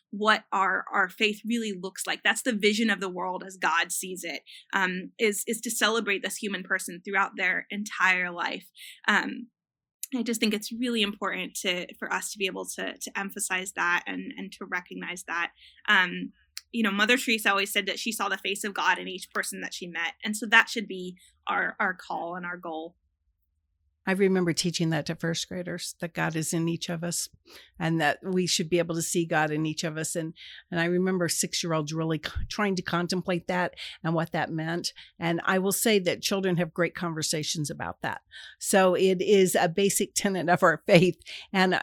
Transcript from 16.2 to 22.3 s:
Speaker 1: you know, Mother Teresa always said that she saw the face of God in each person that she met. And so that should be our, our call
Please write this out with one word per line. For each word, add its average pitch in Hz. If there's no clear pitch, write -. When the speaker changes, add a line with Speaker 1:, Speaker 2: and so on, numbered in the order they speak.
Speaker 1:
you 233
know, 202
Mother 214
Teresa 220
always 196
said 202
that 190
she -
saw 202
the 190
face 196
of 202
God 175
in 185
each 185
person 190
that -
she 180
met. 170
And 214
so 254
that 226
should 220
be 185
our, 185
our 185
call 170